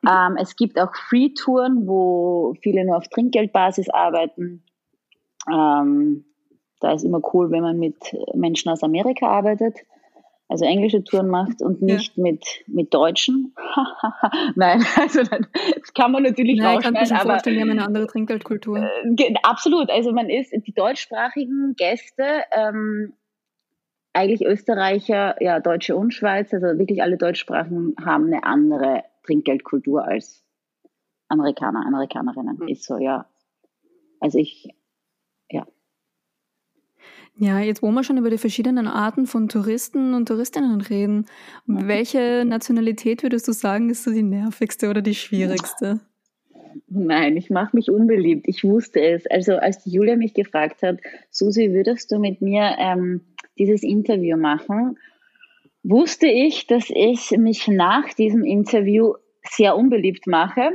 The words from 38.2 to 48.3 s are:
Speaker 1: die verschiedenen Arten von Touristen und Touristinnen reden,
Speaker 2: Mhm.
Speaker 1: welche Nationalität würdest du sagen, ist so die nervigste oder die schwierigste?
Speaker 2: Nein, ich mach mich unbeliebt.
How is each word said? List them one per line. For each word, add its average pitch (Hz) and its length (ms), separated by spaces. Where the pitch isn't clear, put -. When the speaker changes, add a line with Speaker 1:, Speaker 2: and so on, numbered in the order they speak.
Speaker 1:
die 226 80
verschiedenen 233 500
Arten 220 380
von 226 220
Touristen 233 680
und 240 140
Touristinnen 233 540
reden, 208 440
Speaker 2:
Mhm. 196 200
Speaker 1:
welche 240 580
Nationalität 226 800
würdest 240 240
du 233 60
sagen, 214 360
ist 233 140
so 233 80
die 220 120
nervigste 208 640
oder 208 120
die 208 140
schwierigste? 190 880
Speaker 2:
Nein, 160 500
ich 180 120
mach 196 220
mich 233 180
unbeliebt. 190 580